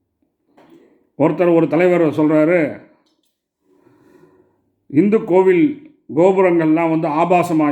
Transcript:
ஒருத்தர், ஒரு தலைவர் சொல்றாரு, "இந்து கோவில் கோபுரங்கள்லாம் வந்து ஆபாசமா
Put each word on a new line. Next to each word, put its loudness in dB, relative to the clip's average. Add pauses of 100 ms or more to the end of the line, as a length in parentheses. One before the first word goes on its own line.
(1200)
ஒருத்தர், 0
ஒரு 0
தலைவர் 0 (140)
சொல்றாரு, 0 (2250)
"இந்து 0
கோவில் 2 (500)
கோபுரங்கள்லாம் 0
வந்து -2
ஆபாசமா 0